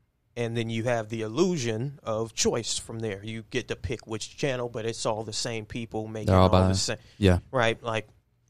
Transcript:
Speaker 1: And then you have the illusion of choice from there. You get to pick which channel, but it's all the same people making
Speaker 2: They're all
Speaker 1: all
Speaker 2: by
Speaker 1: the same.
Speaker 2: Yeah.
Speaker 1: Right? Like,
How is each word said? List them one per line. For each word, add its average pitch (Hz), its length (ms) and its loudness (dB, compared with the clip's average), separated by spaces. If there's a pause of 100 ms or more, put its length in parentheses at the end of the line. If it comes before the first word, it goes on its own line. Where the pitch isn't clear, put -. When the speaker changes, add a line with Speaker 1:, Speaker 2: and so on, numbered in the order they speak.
(360)
Speaker 1:
And 117 200 -2
then 113 140 -2
you 113 140 -2
have 117 260 0
the 113 120 -4
illusion 131 840 0
of 113 300 -2
choice 139 440 0
from 113 220 -10
there. 104 240 -6
You 110 260 -8
get 120 200 -4
to 113 60 -4
pick - 320 -8
which 107 300 -8
channel, 123 320 -2
but 113 160 -8
it's 113 200 -4
all 110 180 -2
the 107 100 -10
same 113 320 -4
people 110 420 -6
making 110 200 -6
Speaker 2:
They're 98 100 8
all 92 60 10
Speaker 1:
all 92 60 8
Speaker 2:
by 92 180 6
Speaker 1:
the 95 80 2
same. 104 220 -2 (200)
Speaker 2:
Yeah. 92 220 6 (120)
Speaker 1:
Right? 113 320 2
Like, 113 240 -2 (420)